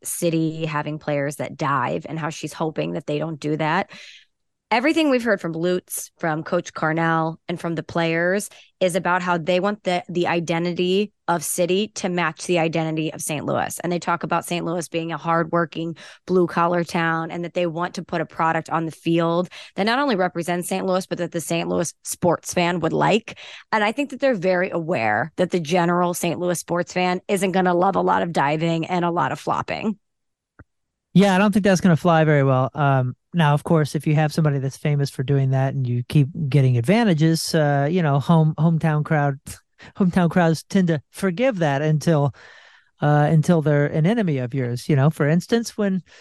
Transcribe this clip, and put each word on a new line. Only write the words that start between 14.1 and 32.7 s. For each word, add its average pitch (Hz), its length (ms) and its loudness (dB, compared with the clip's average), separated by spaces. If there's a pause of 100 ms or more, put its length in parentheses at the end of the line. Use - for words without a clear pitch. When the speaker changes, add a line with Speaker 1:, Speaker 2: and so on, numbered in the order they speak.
Speaker 1:
about 170 220 -2
Saint 170 200 -4
Louis 170 220 -6
being 165 240 -6
a 156 60 -6
hardworking 165 760 -2 (300)
blue-collar 175 580 2
town 165 460 -2
and 170 160 -8
that 160 80 -12
they 180 140 0
want 170 260 -6
to 180 100 -8
put 170 160 -4
a 156 60 -4
product 160 460 -2
on 160 160 -2
the 151 40 -8
field 170 560 0 (280)
that 185 80 -2
not 226 160 0
only 285 160 0
represents 175 540 -2
Saint 190 180 -4
Louis, 185 180 0
but 170 140 -6
that 170 140 -6
the 170 80 -6
Saint 170 280 -4
Louis 180 240 -2 (100)
sports - 480 -2
fan 175 280 0
would 160 140 -2
like. 156 440 0 (340)
And 220 120 0
I 208 80 0
think 285 180 -4
that 254 120 -12
they're 269 120 2
very 185 380 0
aware 127 640 -2
that 180 160 -2
the 185 80 0
general 175 560 0
Saint 170 240 -4
Louis 175 180 -2
sports 175 360 -4
fan 180 340 0
isn't 196 240 0
gonna 180 240 2
love 185 200 2
a 175 60 2
lot 185 220 2
of 170 100 -4
diving 160 540 0
and 175 180 0
a 170 60 0
lot 170 200 0
of 156 80 -8
flopping. - 600 -4 (1120)
Speaker 2:
Yeah, 190 220 6
I - 20 4
don't 202 160 4
think 208 100 2
that's 185 160 4
gonna 175 160 4
fly 160 280 4
very 151 200 4
well. 131 300 2